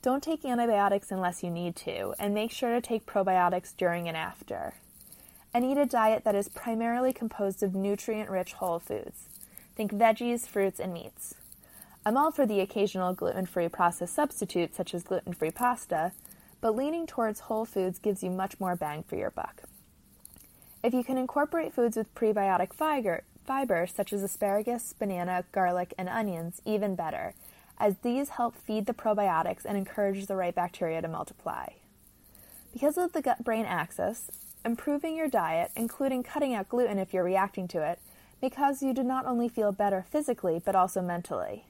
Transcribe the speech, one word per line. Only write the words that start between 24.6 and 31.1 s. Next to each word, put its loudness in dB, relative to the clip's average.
banana, -2
garlic, 2
and -4
onions, -4
even 0
better, -4
as 2
these 0
help -2
feed -4
the -2
probiotics 0
and -2
encourage -2
the -4
right 0
bacteria -2
to -4
multiply. -8